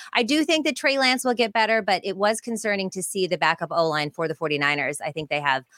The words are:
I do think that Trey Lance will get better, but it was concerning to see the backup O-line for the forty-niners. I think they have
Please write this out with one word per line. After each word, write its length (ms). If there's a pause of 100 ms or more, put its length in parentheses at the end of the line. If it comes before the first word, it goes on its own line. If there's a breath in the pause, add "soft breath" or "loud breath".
(140)
I 100
do 200
think 220
that 100
Trey 220
Lance 260
will 120
get 180
better, 300
but 200
it 140
was 240
concerning 480
to 140
see 240
the 100
backup 340
O-line 380
for 180
the 60
forty-niners. 680
I 120
think 180
they 100
have 260 (120)